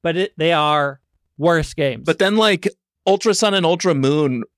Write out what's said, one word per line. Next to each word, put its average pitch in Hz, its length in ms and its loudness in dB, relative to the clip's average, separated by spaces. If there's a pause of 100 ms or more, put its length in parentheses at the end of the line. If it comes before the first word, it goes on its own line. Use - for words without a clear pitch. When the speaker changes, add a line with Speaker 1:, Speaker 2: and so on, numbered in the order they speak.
Speaker 1:
But 170 140 -2
it, - 200 -4
they 160 160 0
are 151 480 0 (360)
worse 160 360 0
games. 131 320 -4
Speaker 2:
But 165 140 -2
then, 196 160 0
like, 208 320 2 (400)
Ultra 196 260 2
Sun 208 200 0
and 190 120 0
Ultra 170 300 0
Moon 135 480 0 (140)